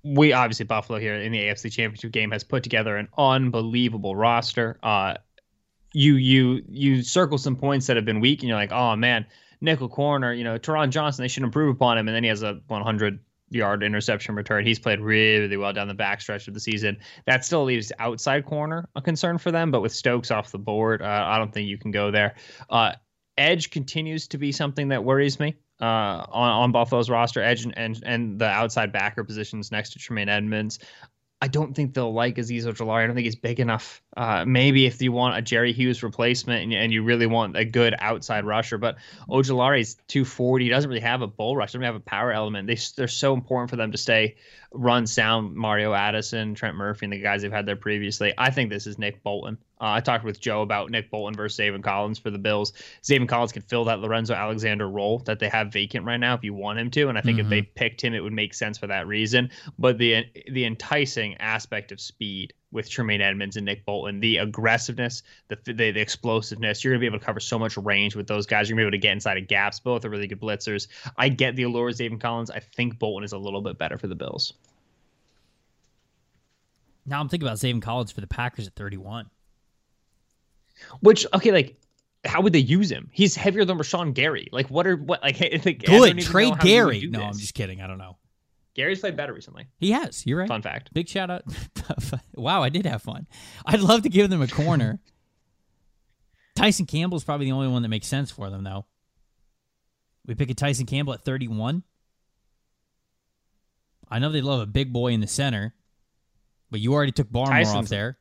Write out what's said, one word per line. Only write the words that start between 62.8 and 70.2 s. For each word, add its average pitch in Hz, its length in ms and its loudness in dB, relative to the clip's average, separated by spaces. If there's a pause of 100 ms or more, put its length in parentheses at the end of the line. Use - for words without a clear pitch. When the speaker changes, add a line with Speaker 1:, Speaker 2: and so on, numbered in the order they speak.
Speaker 1:
Tremaine 107 320 -2
Edmonds 98 360 -2
and 104 80 -4
Nick 101 200 -6
Bolton, 101 360 -6
the 110 160 0
aggressiveness, 113 840 -2 (260)
the, 104 160 -10
the, 123 80 -8 (180)
the 101 80 -4
explosiveness, 107 840 -4
you're 131 100 2
gonna 123 80 2
be 123 40 0
able 107 140 -4
to - 60 -14
cover 110 160 -4
so - 180 -4
much 110 180 -4
range 101 380 0
with 104 120 -8
those 104 180 -2
guys. 104 240 0
You're 113 60 -2
gonna 113 100 4
be - 20 2
able 101 100 0
to 98 40 -2
get 104 120 4
inside 101 240 -2
of 95 120 -8
gaps. 101 320 0
Both 120 240 -2
are 113 40 -6
really 101 180 -6